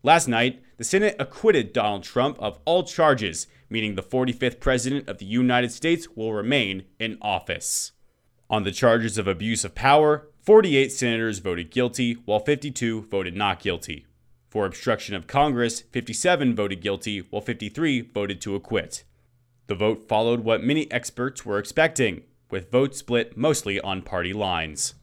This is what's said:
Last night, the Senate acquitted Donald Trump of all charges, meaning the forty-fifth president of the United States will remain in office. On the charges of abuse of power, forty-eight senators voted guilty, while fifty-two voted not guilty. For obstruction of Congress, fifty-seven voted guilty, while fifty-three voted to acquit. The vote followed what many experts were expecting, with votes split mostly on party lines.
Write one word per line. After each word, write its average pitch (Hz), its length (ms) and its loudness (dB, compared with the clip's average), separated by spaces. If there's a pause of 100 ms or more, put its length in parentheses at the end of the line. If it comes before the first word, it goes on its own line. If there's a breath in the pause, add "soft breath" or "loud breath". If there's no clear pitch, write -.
Last 165 220 6
night, 120 340 0 (180 soft breath)
the 117 60 -10
Senate 196 360 2
acquitted 139 520 2
Donald 104 300 0
Trump 123 380 0
of 104 240 -6
all 175 180 2
charges, 120 640 0 (240 soft breath)
meaning 110 240 -2
the 92 80 -4
forty-fifth 127 560 -2
president 131 500 -2
of 104 100 -10
the 101 60 -14
United 123 460 2
States 165 460 -2
will 110 160 -4
remain 107 500 -2 (160)
in 113 240 -6
office. - 720 -4 (580)
On 107 140 0
the 95 80 -4
charges 113 440 2
of 101 120 -2
abuse 104 360 -2
of 98 120 -10
power, 147 500 4 (140)
forty-eight 165 500 6
senators 113 480 -2
voted 87 320 -6
guilty, 123 440 0
while 107 260 0
fifty-two 127 600 -2
voted 92 340 -4
not 98 240 -2
guilty. 85 440 -6 (460)
For 104 160 0
obstruction 101 480 -4
of 90 140 -10
Congress, 127 540 0
fifty-seven 123 720 0
voted 98 240 -2
guilty, 101 400 -4
while 101 220 -8
fifty-three 123 580 -2
voted 101 400 -4
to 101 160 -6
acquit. - 480 -6 (640)
The 101 80 -4
vote 107 320 -2
followed 117 320 2
what 110 240 0
many 147 260 0
experts - 560 -6
were 104 140 0
expecting, 143 640 0 (260)
with - 220 -8
votes 135 260 2
split - 380 -2
mostly 107 440 0
on 95 220 -6
party 90 300 -4
lines. 87 720 -4